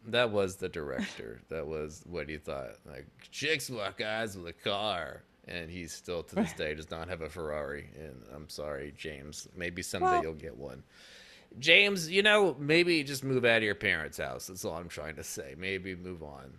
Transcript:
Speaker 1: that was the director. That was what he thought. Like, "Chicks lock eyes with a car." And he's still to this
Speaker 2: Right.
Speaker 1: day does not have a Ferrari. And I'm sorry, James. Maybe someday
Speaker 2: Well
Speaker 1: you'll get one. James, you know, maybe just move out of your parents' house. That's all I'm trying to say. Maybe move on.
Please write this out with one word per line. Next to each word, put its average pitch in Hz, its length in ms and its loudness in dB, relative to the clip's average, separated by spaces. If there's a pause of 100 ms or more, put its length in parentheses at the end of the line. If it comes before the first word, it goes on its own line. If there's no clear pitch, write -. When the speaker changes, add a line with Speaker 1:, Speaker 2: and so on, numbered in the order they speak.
Speaker 1:
that 117 240 4
was 98 260 4
the 90 120 -4
director. 67 800 -4
That 78 180 -4
was 78 400 -6
what 78 220 -4
he 78 80 -4
thought. 67 380 -8 (100)
Like, 71 220 -14 (240)
"Chicks 143 380 -2
lock 104 320 -4
eyes 110 360 -2
with 85 100 -8
a 82 60 -10
car." 101 720 -2 (220)
And 82 240 -8
he's 85 220 -8
still 85 320 -4
to - 120 -10
this 190 160 2
Speaker 2:
Right. - 60 -12
Speaker 1:
day 78 180 0
does 78 140 -10
not 82 200 -6
have 87 120 -4
a 78 80 -6
Ferrari. 76 600 -6 (100)
And 67 220 -12 (120)
I'm 76 140 -12
sorry, 73 480 -6
James. 76 520 -10 (100)
Maybe 87 240 -4
someday 98 300 -2
Speaker 2:
Well - 120 2
Speaker 1:
you'll 80 120 -4
get 73 200 -10
one. 67 280 -12 (760)
James, 175 500 8
you 190 140 4
know, 208 360 8
maybe 160 440 6
just 135 220 -4
move 131 180 4
out 113 140 8
of 110 60 6
your 104 120 4
parents' 85 440 0
house. 65 280 -4
That's 92 160 -10
all 90 120 -2
I'm 87 120 -6
trying 78 300 -8
to 78 60 -10
say. 69 340 -8
Maybe 95 380 -4
move 87 280 -10
on. 67 360 -14